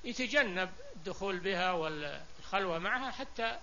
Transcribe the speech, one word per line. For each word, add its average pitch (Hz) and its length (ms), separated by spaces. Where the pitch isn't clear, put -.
يتجنب 226 640
الدخول 190 440
بها 185 320
والخلوة 160 1080
معها 247 320
حتى 226 520